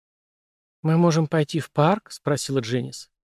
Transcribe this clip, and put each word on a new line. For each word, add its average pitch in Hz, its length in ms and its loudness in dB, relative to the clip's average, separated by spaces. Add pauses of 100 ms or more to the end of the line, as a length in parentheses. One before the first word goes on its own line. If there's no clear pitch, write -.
(800)
"Мы 160 160 2
можем 165 300 4
пойти 160 320 -2
в - 100 -8
парк?" — 175 420 2
спросила 135 500 -4
Дженнис. 123 500 -6 (200)